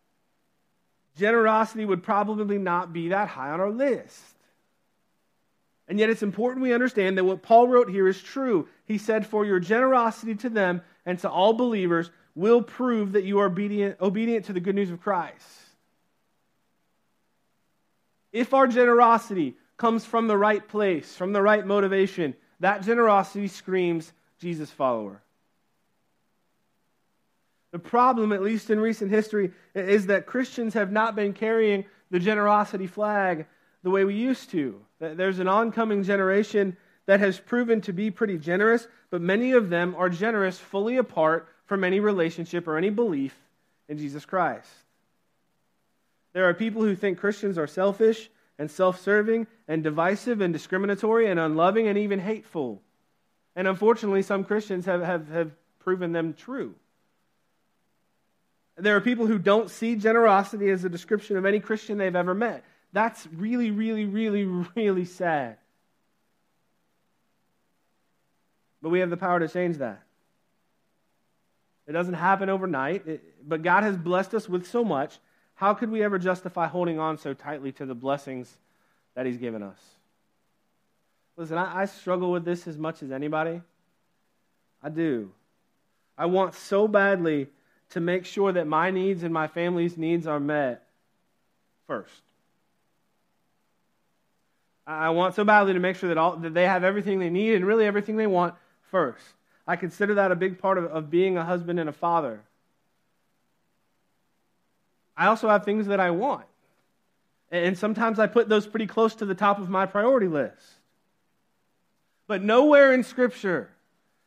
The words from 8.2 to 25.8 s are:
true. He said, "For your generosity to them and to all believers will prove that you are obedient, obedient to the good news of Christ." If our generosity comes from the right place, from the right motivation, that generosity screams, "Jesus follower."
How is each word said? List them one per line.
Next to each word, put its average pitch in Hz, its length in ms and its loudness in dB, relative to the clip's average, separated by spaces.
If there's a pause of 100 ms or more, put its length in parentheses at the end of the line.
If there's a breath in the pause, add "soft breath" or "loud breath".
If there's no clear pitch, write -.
true. 247 460 -2 (180 soft breath)
He 208 140 -2
said, 220 260 -2
"For 208 180 -2
your 196 160 2
generosity 226 760 2
to 240 140 -6
them 185 340 0 (200 soft breath)
and 175 140 -4
to 170 140 -6
all 190 220 4
believers 185 580 0 (260 soft breath)
will 226 240 6
prove 220 520 -2
that 202 100 2
you 202 160 0
are 202 60 4
obedient, 202 560 -2
obedient 220 440 -2
to 208 60 -12
the 185 80 0
good 196 160 -2
news 196 160 -2
of 170 80 -12
Christ." 175 480 -4 (2750)
If 233 200 -2
our 269 140 6
generosity 233 880 4 (220 soft breath)
comes 226 260 0
from 226 240 0
the 214 100 2
right 208 300 2
place, 190 480 -2
from 185 160 -4
the 202 100 2
right 208 240 4
motivation, 190 720 0 (240 soft breath)
that 196 240 0
generosity 202 640 2
screams, 175 640 -2 (260)
"Jesus 165 320 -8
follower." 110 520 -4 (2500)